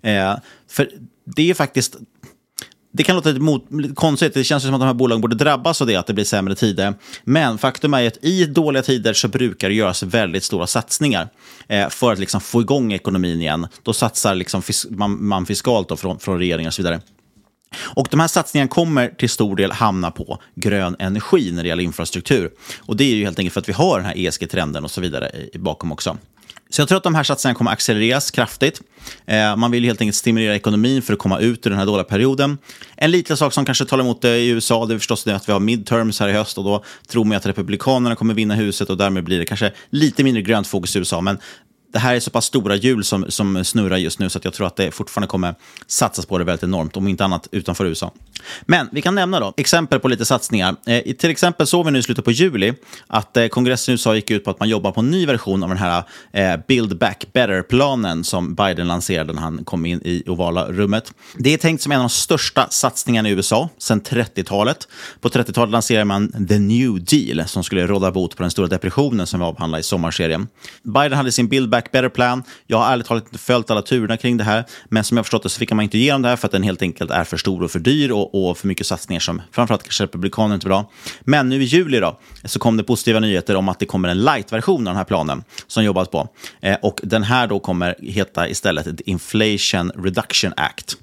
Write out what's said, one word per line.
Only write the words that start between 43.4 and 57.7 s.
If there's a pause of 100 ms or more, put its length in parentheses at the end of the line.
snurrar
just
nu,
så
att
jag
tror
att
det
fortfarande
kommer (320)
satsas
på
det
väldigt
enormt,
om
inte
annat
utanför
U
S
A. (560)
Men
vi
kan
nämna
då
exempel
på
lite
satsningar. (100)
Eh,
i,
till
exempel
såg
vi
nu
i
slutet
på
juli (340)
att,
eh,
kongressen
i
U
S
A
gick
ut
på
att
man
jobbar
på
en
ny
version
av
den
här, (300)
eh,
Build
Back
Better-planen